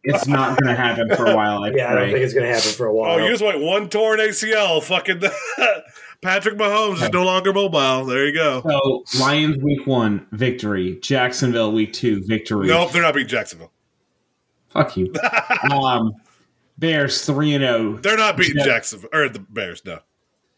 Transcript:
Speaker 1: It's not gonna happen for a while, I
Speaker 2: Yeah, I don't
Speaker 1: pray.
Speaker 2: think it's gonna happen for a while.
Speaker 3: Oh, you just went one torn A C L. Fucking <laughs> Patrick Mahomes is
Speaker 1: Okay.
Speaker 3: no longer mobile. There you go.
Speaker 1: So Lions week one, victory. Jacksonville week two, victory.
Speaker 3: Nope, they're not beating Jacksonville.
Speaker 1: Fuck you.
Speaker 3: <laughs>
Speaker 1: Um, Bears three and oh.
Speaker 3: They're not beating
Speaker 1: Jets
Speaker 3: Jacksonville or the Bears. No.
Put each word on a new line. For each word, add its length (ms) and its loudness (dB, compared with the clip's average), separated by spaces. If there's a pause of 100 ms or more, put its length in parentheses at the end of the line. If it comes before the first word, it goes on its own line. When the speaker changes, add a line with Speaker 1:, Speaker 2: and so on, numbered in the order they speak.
Speaker 1:
It's 240 0
not 340 2
gonna 140 2
happen 400 0
for 100 0
a 100 4
while, 280 0
I 80 -2
Speaker 2:
Yeah, 200 0
I 40 2
don't 80 2
Speaker 1:
pray. 100 0
Speaker 2:
think 120 2
it's 80 -4
gonna 140 2
happen 240 0
for 160 -4
a 60 0
while. 260 2
Speaker 3:
Oh, 40 0
you 80 2
just 120 0
went 160 0
one 300 -2
torn 320 2
A 100 0
C 220 -2
L. 260 2
Fucking 420 -2 (500)
<laughs> 500 -10
Patrick 360 0
Mahomes 400 2
is 60 -2
Speaker 1:
Okay. 80 0
Speaker 3:
no 140 2
longer 260 2
mobile. 540 2
There 200 0
you 80 0
go. 320 0
Speaker 1:
So 380 0 (160)
Lions 380 2
week 300 -2
one, 440 2
victory. 720 -2
Jacksonville 720 0
week 180 0
two, 340 -2
victory. 420 -2
Speaker 3:
Nope, 240 2
they're 100 0
not 120 2
beating 140 -2
Jacksonville. 440 -8 (1000)
Speaker 1:
Fuck 260 -2
you. 220 -2
Speaker 3:
<laughs> 60 -4 (480)
Speaker 1:
Um, 420 0 (640)
Bears 480 0
three 300 0
and 100 0
oh. 320 0
Speaker 3:
They're 180 0
not 220 2
beating 180 2
Speaker 1:
Jets 120 2
Speaker 3:
Jacksonville 460 -2
or 140 2
the 120 -8
Bears. 440 -10
No. 160 -12 (580)